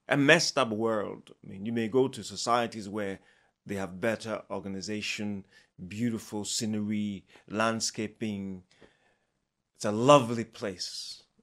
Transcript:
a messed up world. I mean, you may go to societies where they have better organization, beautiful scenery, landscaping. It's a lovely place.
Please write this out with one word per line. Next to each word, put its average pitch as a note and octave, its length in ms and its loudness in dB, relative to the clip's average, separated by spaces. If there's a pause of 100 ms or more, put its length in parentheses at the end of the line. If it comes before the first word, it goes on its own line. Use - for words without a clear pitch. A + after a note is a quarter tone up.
a B2+ 80 4
messed D3 420 6
up B2+ 120 4
world. G#2+ 640 -2 (120)
I G#2+ 60 -16
mean, G2 160 -10
you A2+ 80 -2
may A2+ 140 0
go C3 200 4
to A2+ 160 -10
societies A2+ 640 0
where G2 320 -4 (460)
they G2+ 100 -6
have F#2+ 240 -6
better A2 500 -2
organization, G2+ 960 -6 (420)
beautiful G#2+ 580 -4
scenery, G#2 800 -2 (240)
landscaping. G#2+ 1120 -2 (1120)
It's - 100 -6
a G#2+ 60 0
lovely A#2 540 6
place. - 800 -10 (200)